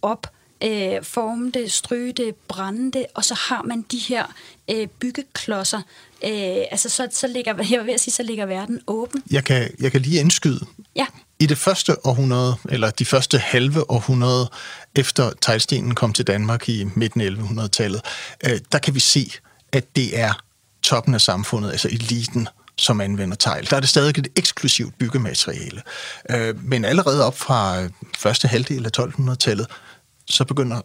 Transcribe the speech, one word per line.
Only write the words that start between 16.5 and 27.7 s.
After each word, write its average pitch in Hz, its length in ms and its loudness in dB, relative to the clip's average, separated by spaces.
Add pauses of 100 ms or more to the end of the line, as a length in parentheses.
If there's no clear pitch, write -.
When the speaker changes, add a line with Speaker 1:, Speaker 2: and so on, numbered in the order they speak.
Speaker 2:
i 104 260 0
midten 113 260 2
af 104 40 0
elleve 98 180 -2
hundrede-tallet, 107 580 -2 (440)
øh, 120 140 2 (120)
der 151 60 2
kan 143 180 2
vi 131 40 0
se, - 320 4 (400)
at - 240 0
det 117 240 -2
er 107 140 2 (480)
toppen 131 320 2
af 110 80 4
samfundet, 104 500 0
altså - 160 -2
eliten, 117 600 -2 (300)
som 107 240 2
anvender 98 340 -2
tegl. - 340 -2
Der - 60 6
er 139 40 4
det 135 100 2
stadig 143 280 6
et 139 180 -2
eksklusivt - 640 0
byggemateriale. 113 840 -2 (480)
Øh, 113 340 -2
men 123 220 0
allerede 147 400 2
op - 120 0
fra, 98 440 2